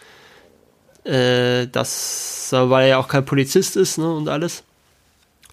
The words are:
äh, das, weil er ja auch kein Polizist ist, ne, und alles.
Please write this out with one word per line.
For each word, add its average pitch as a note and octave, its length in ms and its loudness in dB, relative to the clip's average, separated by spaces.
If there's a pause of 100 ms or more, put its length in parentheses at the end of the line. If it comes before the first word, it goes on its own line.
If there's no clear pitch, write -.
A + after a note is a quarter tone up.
(1040)
äh, B2 640 0
das, - 840 -6
weil C3 320 4
er C3+ 60 6
ja C3 80 4
auch C3 100 -2
kein C#3 160 0
Polizist C#3 540 0
ist, F#3 200 0
ne, D#3+ 160 -2
und D3+ 140 -4
alles. D3+ 360 -6 (880)